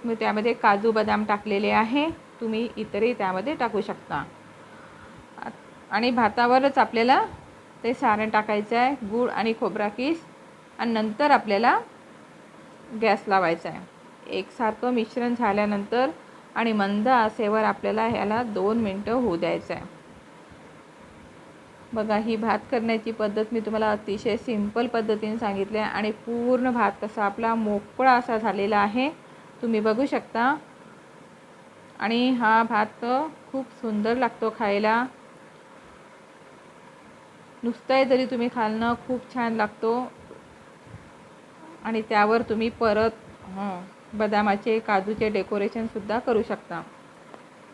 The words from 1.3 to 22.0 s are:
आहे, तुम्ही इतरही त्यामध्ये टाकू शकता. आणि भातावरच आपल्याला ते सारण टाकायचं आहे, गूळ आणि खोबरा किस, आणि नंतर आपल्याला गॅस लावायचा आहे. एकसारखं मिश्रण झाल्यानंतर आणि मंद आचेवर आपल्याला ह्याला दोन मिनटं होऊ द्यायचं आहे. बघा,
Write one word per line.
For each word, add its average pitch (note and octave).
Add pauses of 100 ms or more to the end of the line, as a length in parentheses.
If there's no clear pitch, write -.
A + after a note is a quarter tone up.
आहे, A3+
तुम्ही A3+
इतरही G#3+
त्यामध्ये G3+
टाकू A3
शकता. E3 (1700)
आणि A#3
भातावरच B3
आपल्याला A#3+ (580)
ते A#3+
सारण A3
टाकायचं G#3+
आहे, B3+
गूळ A#3
आणि A3
खोबरा G#3
किस, C4 (520)
आणि A#3
नंतर A3
आपल्याला A3 (1200)
गॅस G#3+
लावायचा F3
आहे. D#3+ (480)
एकसारखं G#3+
मिश्रण A#3+
झाल्यानंतर G#3 (460)
आणि A3+
मंद G#3
आचेवर A3
आपल्याला G#3
ह्याला G#3
दोन G#3
मिनटं G3+
होऊ A#3
द्यायचं E3+
आहे. - (2000)
बघा, A3